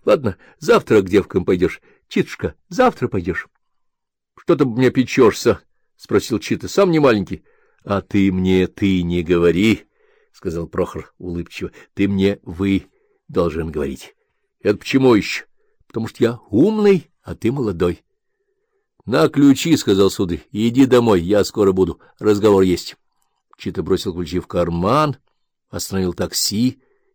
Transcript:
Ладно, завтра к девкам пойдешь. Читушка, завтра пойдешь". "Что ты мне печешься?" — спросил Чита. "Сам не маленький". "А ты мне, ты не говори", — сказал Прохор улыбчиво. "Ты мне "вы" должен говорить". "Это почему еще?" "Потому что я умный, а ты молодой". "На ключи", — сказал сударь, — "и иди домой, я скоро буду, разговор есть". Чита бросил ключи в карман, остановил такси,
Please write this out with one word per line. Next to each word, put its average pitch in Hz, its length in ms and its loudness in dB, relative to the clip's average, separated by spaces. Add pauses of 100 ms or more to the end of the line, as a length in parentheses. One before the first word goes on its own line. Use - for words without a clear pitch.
Ладно, 143 320 0 (220)
завтра 156 420 2
к 95 80 0
девкам 92 360 0
пойдешь. 90 360 0 (300)
Читушка, - 460 -6 (120)
завтра 214 400 -2
пойдешь". 87 400 -6 (880)
"Что - 200 -2
ты 143 80 0
мне 123 260 0
печешься?" — 117 720 2 (360)
спросил - 440 -2
Чита. - 280 -6
"Сам 190 220 0
не 160 80 2
маленький". 107 460 0 (380)
"А 98 200 -4
ты 98 280 0
мне, 92 360 2
ты 92 360 -2
не 87 200 -2
говори", — 87 640 2 (460)
сказал 85 340 -10
Прохор 85 520 -8
улыбчиво. 87 520 -10 (240)
"Ты 98 140 0
мне 98 340 0
"вы" 98 440 -4 (420)
должен 80 420 -4
говорить". 69 440 -10 (460)
"Это 101 180 0
почему 131 360 2
еще?" - 300 -2 (420)
"Потому 113 220 -8
что - 140 -12
я 120 180 0 (100)
умный, 202 600 2 (120)
а 90 120 -12
ты 113 180 -2
молодой". 92 500 -4 (1040)
"На 143 220 2
ключи", — 143 500 4
сказал 98 320 2
сударь, — 85 400 -6
"и 110 180 0
иди 127 180 4
домой, 117 360 4
я 98 220 2
скоро 98 280 2
буду, 92 280 -2 (180)
разговор 101 440 4
есть". 92 340 -2 (600)
Чита 90 260 -8
бросил 90 300 -2
ключи 85 280 -8
в - 60 -10
карман, 90 680 -2 (520)
остановил 95 440 -6
такси, 104 720 -4 (320)